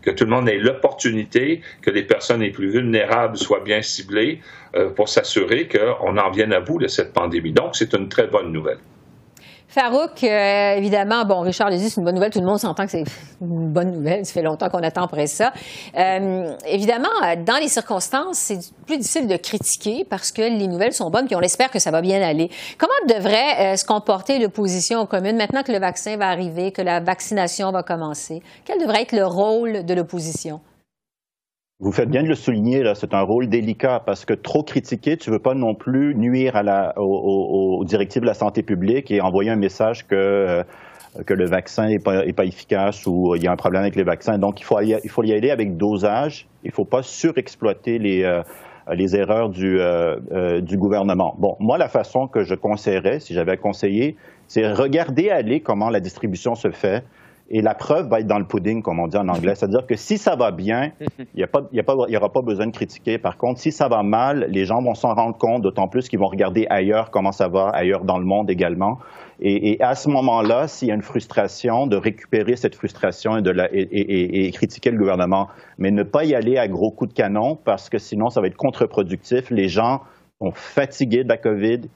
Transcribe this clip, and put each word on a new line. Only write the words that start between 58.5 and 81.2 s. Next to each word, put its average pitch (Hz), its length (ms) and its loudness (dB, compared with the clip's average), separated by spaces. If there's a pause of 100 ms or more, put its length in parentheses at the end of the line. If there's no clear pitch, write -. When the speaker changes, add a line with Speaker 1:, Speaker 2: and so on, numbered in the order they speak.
Speaker 3:
comme 85 160 -4
on 85 80 -2
dit 87 100 -2
en 98 120 0
anglais. 87 260 0
C'est-à-dire 113 320 0
que 120 80 0
si 208 240 -4
ça 185 160 2
va 120 160 2
bien, 110 480 -2
Speaker 4:
<laughs> 147 360 -10
Speaker 3:
il - 60 -8
y 185 40 2
a - 20 -4
pas, 143 140 2 (100)
il 127 60 -4
y 110 40 2
a - 40 -2
pas, 135 100 2 (140)
il 113 40 -4
y 110 40 0
aura 101 160 0
pas 131 100 0
besoin 107 240 -2
de 113 60 -4
critiquer. - 460 -6
Par - 180 -4
contre, 123 240 -4
si 156 100 0
ça 147 160 0
va 113 160 2
mal, 117 480 0
les 98 140 0
gens 113 180 0
vont 120 120 0
s'en 113 200 -2
rendre 113 240 0
compte, 120 240 0
d'autant 95 240 0
plus 127 220 -4
qu'ils 104 100 -2
vont 98 80 4
regarder 95 440 2
ailleurs 104 420 2
comment 98 180 2
ça 101 160 0
va, 95 220 2
ailleurs 92 340 0
dans 92 160 0
le 90 60 -2
monde 98 260 0
également. 92 480 0 (400)
Et, 101 360 2
et 110 60 -4
à 127 140 2
ce - 140 -2
moment-là, 123 580 2
s'il 131 220 -4
y - 20 2
a 107 40 0
une 104 80 -2
frustration, 117 840 -2
de 104 100 2
récupérer 110 600 0
cette 113 180 -2
frustration 107 600 -2
et 110 60 0
de 92 100 2
la, 90 200 2
et, 98 60 0
et, 98 220 -2
et, 95 460 0
et 90 40 -2
critiquer - 400 -2
le 117 80 -2
gouvernement. 95 480 2 (320)
Mais 95 140 2
ne 101 100 2
pas 147 220 0
y 151 100 2
aller 120 240 2
à 117 80 2
gros 95 240 -2
coups 113 200 -6
de - 40 -20
canon, 110 500 0
parce 101 240 0
que 113 100 -4
sinon, 110 300 -4
ça 123 120 0
va 95 80 0
être 90 80 -6
contre-productif. 117 920 -2
Les 95 180 2
gens 117 320 0 (420)
sont 95 100 -2
fatigués 135 680 0